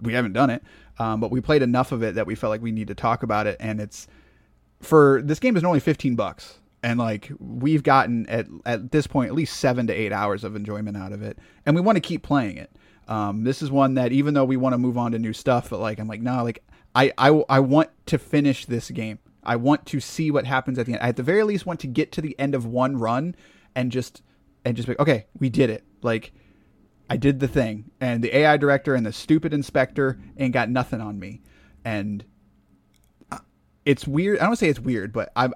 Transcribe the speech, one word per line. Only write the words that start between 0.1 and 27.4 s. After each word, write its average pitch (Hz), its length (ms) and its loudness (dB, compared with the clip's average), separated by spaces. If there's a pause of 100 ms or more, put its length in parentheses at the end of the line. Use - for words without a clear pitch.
haven't 117 200 0
done 127 160 4
it. 120 120 -2 (380)
Um, 110 220 -2
but 113 100 -4
we 123 100 0
played 151 220 4
enough 123 300 2
of 117 100 -2
it 101 120 -2
that 104 120 -2
we 107 80 -6
felt 110 160 -4
like 107 100 -4
we 117 120 -6
need 107 160 -6
to 101 60 -8
talk 117 280 -2
about 107 240 0
it, 104 140 -4
and 107 200 -6
it's, - 260 -14 (720)
for, 143 420 8
this 147 160 -2
game 247 160 2
is 165 80 2
only 170 160 4
fifteen 143 360 0
bucks. - 440 -6 (240)
And, 120 160 0
like, 110 400 -4
we've 131 420 0
gotten 120 460 4
at, 113 180 -4 (200)
at 120 260 -4
this 151 160 2
point, 131 220 0
at 120 60 -6
least 151 220 -4
seven 123 300 0
to 107 60 -2
eight 101 180 -2
hours 104 320 -2
of 107 120 -10
enjoyment 104 420 -8
out 95 160 -10
of 104 100 -10
it. 107 160 -12 (260)
And 151 100 4
we 175 60 2
wanna 196 200 2
keep 160 220 -6
playing 113 340 -2
it. 69 120 -16 (380)
Um, 107 380 -4
this 135 160 -2
is 143 100 -4
one 135 240 4
that 123 160 2
even 143 220 2
though 139 120 4
we 131 120 0
wanna 127 200 0
move 123 200 0
on 120 160 -2
to 113 60 -2
new 113 140 -2
stuff, 120 360 0
but, 107 100 -8
like, 107 200 -4
I'm 107 80 -6
like, 110 140 -10
"Nah, 123 200 -2
like, 120 200 -4 (320)
I, 131 240 4
I, 131 120 6 (200)
I 135 120 6
want 139 280 4 (180)
to 156 100 0
finish 143 480 0
this 117 260 -6
game. 110 280 -8 (240)
I 120 120 -2
want 131 320 2
to 143 120 -4
see 156 300 -4
what 143 160 0
happens 131 320 -2
at 120 80 -2
the 120 80 -6
end. - 80 -4
I 120 80 0
at 117 60 0
the 131 80 -6
very 185 200 2
least 208 220 -2
want 175 160 -6
to 143 60 -8
get 139 260 -2
to 165 80 -6
the 156 180 -8
end 139 140 -2
of 123 120 -2
one 127 320 0
run 123 380 -2 (400)
and 127 160 -2
just, 123 300 -6 (440)
and 120 100 0
just 120 120 -6
be, 123 120 -4
'Okay, 143 260 2 (140)
we 135 100 0
did 120 200 4
it.'" 107 140 -6 (180)
Like, 113 320 -4 (760)
I 127 80 -2
did 135 220 2
the 135 80 0